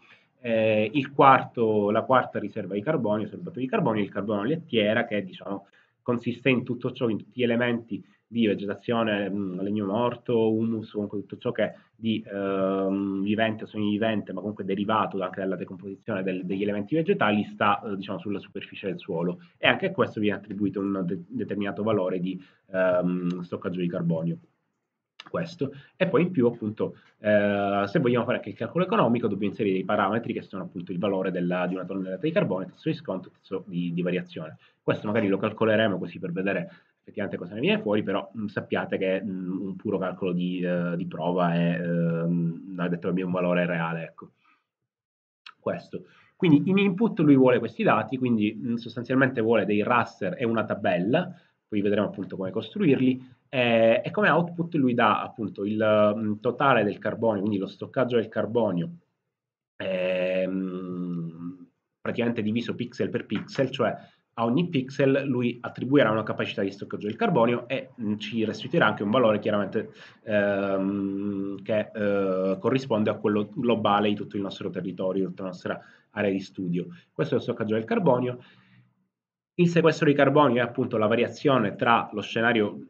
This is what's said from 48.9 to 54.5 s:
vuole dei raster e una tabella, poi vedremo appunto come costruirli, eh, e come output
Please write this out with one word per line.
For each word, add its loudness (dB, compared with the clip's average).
vuole 4
dei 2
raster 0
e -2
una 0
tabella, 0
poi -2
vedremo 2
appunto -8
come -6
costruirli, 0
eh, 4
e 0
come 2
output 0